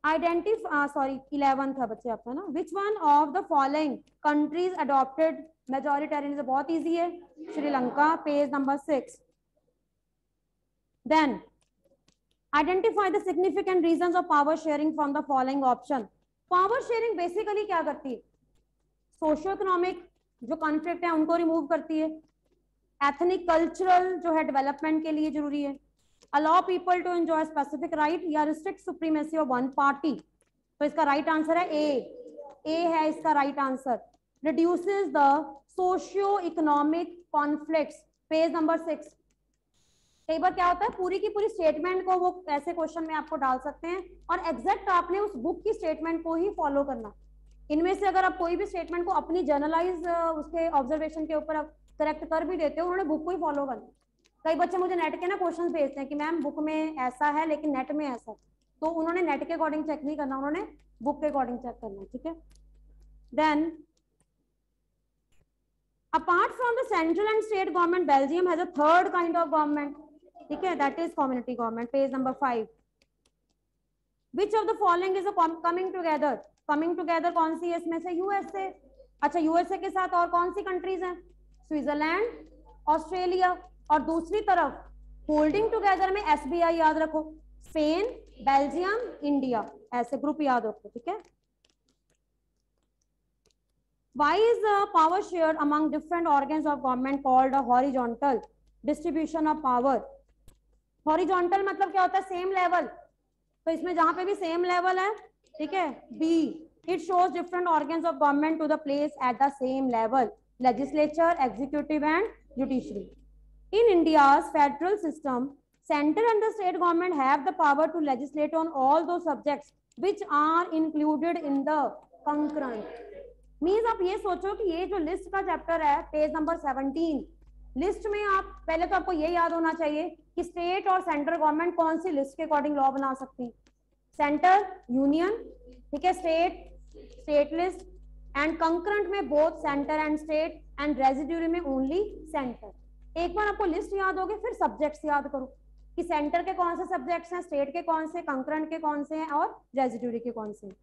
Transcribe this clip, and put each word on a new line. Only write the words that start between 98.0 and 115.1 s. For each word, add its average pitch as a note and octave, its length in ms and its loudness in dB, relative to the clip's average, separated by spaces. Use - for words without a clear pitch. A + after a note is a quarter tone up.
distribution D#4 720 0
of D#4 100 -8
power? B3 340 2
हॉरिजॉन्टल F4+ 600 2
मतलब G4 260 0
क्या F#4+ 100 2
होता F#4 160 2
है? G4 100 -2
सेम F#4 240 -4
लेवल। F4+ 340 2
तो - 840 -12
इसमें E4+ 240 -2
जहां E4 200 4
पे F#4 100 -4
भी G4+ 100 -2
सेम F4 300 -2
लेवल F4+ 340 2
है, G4 140 0
ठीक D4+ 160 -6
है, E4+ 160 0
बी, D#4+ 580 0
it F4+ 220 -4
shows F4+ 220 4
different F4 440 0
organs D#4 280 -2
of D#4+ 200 -2
government D4+ 380 2
to D4+ 60 -2
the D#4 180 -2
place D4 300 -2
at A#3 80 -4
the C#4 120 4
same C4 280 0
level, A3+ 460 2
legislature, D4+ 760 2
executive C#4+ 720 -2
and A4 200 -2
judiciary। B3 480 -4
in A#4 180 6
India's D#4 600 6
federal D#4 480 2
system, C#4 520 -4